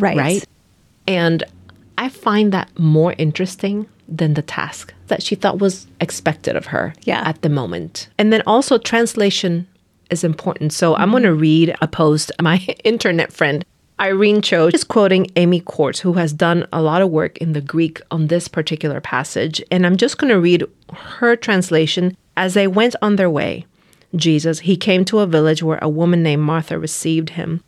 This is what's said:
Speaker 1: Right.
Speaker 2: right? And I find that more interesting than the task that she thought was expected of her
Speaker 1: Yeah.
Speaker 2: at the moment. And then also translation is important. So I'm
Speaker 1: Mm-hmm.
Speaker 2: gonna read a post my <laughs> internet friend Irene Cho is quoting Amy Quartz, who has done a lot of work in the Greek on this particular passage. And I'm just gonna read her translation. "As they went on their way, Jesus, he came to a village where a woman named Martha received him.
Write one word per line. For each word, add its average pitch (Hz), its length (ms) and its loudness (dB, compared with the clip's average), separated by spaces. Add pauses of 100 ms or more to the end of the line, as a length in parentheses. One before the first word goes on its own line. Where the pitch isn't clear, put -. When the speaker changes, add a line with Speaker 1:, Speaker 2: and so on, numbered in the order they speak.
Speaker 1:
Right. 196 160 0
Speaker 2:
right? 156 280 0 (640)
And 170 380 0 (520)
I 240 120 -4
find 214 440 0
that 185 240 -2
more 160 420 2
interesting 190 680 -4 (220)
than 160 260 0
the 147 80 -2
task - 520 -10 (120)
that - 160 -4
she - 140 -4
thought 185 240 -2
was 190 260 -2 (140)
expected - 560 -4
of - 100 -6
her - 260 -4 (120)
Speaker 1:
Yeah. - 200 -2
Speaker 2:
at 156 180 -6
the 165 60 0
moment. 87 600 -6 (100)
And 214 140 4
then 220 120 4
also 254 320 4
translation 202 920 0 (420)
is 170 140 -2
important. 156 480 -4
So 160 240 2
I'm - 140 0
Speaker 1:
Mm-hmm. - 20 4
Speaker 2:
gonna 233 220 4
read 160 460 4
a 160 60 2
post 156 460 0 (100)
my 170 160 2
<laughs> - 260 -8
internet 214 480 0
friend 151 320 -2 (360)
Irene 202 420 2
Cho 165 260 2
is 180 160 2
quoting 190 500 2
Amy 175 240 4
Quartz, 160 420 -2
who 180 120 0
has 170 200 0
done 170 400 0
a 170 80 -2
lot 160 220 2
of 190 80 2
work 160 280 -2
in 165 140 -4
the 147 80 -2
Greek 160 400 -4 (120)
on 156 160 -2
this 170 180 0
particular 151 540 -6
passage. 131 600 -4 (120)
And 180 120 2
I'm 180 120 2
just 233 220 0
gonna 247 200 2
read 175 240 2 (560)
her 240 160 2
translation. 180 800 0 (200)
"As 185 180 -2
they 196 140 4
went 214 340 2
on 208 140 2
their 185 120 2
way, 147 380 -4 (480)
Jesus, 160 460 0
he 175 160 2
came 185 300 0
to 214 120 0
a 208 80 2
village 160 380 2
where 156 180 -2
a 156 60 -2
woman 165 340 2
named 151 220 0
Martha 160 340 -2
received 160 520 -4
him. 170 380 -8